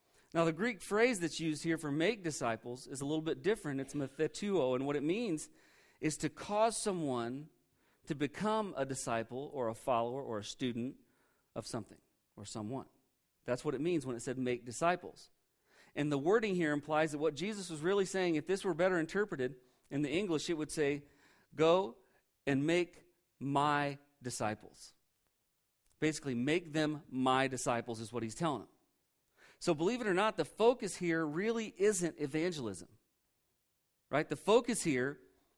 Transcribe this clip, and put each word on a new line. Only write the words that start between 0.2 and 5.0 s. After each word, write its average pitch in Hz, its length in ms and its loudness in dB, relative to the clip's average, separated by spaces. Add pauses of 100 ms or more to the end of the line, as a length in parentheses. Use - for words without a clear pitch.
Now, 165 100 4
the 165 80 4
Greek 196 300 -2
phrase 220 400 2
that's 165 180 -2
used 156 240 -2
here 165 140 2
for 160 120 -4
make 180 320 2
disciples 123 640 -4
is 135 120 -8
a 139 60 -4
little 156 160 0
bit 151 200 -4
different. 156 380 -2
It's 135 140 -6
mathetuo, 147 840 0
and 135 100 0
what 143 120 0
it 135 60 -2